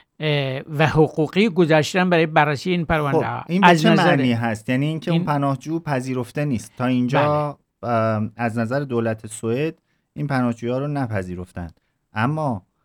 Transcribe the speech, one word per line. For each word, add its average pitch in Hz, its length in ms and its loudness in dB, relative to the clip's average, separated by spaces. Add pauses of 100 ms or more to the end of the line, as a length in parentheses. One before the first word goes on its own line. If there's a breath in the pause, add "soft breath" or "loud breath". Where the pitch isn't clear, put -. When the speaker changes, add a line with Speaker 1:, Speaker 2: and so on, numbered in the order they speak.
(200 soft breath)
Speaker 1:
اه، 143 400 -2 (180)
و 156 80 4
حقوقی 156 640 2
گذاشتن 170 640 2
برای 170 160 4
بررسی 156 440 0
این 175 140 0
پرونده 151 340 0
Speaker 2:
خب، 135 60 0
Speaker 1:
ها. 120 240 -6
Speaker 2:
این 180 120 0
به 180 60 6
Speaker 1:
از 175 160 8
Speaker 2:
چه 165 80 6
Speaker 1:
نظر - 260 6
Speaker 2:
معنی 131 160 2
هست؟ 113 360 -2
یعنی 131 180 0
اینکه 160 240 -4
اون 170 100 2
Speaker 1:
این 180 60 -4
Speaker 2:
پناهجو 143 540 -2
پذیرفته 131 640 -4
نیست. 131 320 -6
تا 123 100 -2
اینجا، 143 720 0 (240)
Speaker 1:
بله. 117 100 -4
Speaker 2:
ام، 110 440 0
از 117 220 -4
نظر 120 220 -2
دولت 113 460 -2
سوئد 127 520 -4 (360)
این 147 120 -6
پناهجویی 123 460 -2
ها 127 60 -2
رو 143 100 -4
نپذیرفتن. 92 800 -6 (460)
اما 131 480 -2 (220)